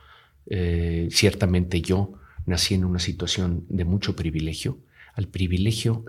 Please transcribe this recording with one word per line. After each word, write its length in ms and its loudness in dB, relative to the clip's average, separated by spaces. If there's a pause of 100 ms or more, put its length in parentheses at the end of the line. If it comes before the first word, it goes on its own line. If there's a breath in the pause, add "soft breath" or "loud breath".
(460 soft breath)
eh, 640 0
ciertamente 720 2
yo 300 0 (340 loud breath)
nací 280 0
en 100 2
una 160 0
situación 680 -2
de 160 0
mucho 320 0
privilegio, 640 -4 (360 loud breath)
al 140 -4
privilegio 800 0